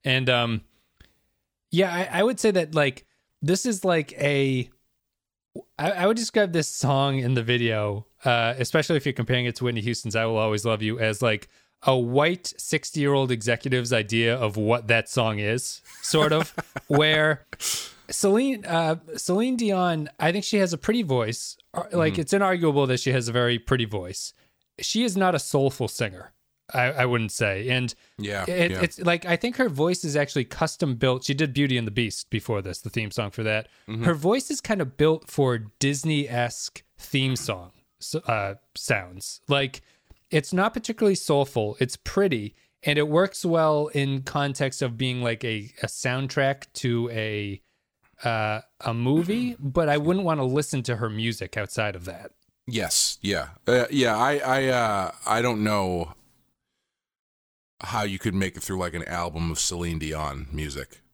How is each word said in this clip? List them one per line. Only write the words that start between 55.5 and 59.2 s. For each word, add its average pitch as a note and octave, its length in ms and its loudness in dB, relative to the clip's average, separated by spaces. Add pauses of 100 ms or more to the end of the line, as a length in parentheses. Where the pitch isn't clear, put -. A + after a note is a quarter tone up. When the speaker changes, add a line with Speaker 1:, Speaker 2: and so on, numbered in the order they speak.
Speaker 2:
know F#2 500 0 (1700)
how A2 220 -4
you G2 160 -4
could G2+ 160 -2
make F#2+ 220 -2
it F#2 60 -12
through, F#2+ 160 -6
like, E2+ 160 -4
an E2 120 -6
album E2 440 -4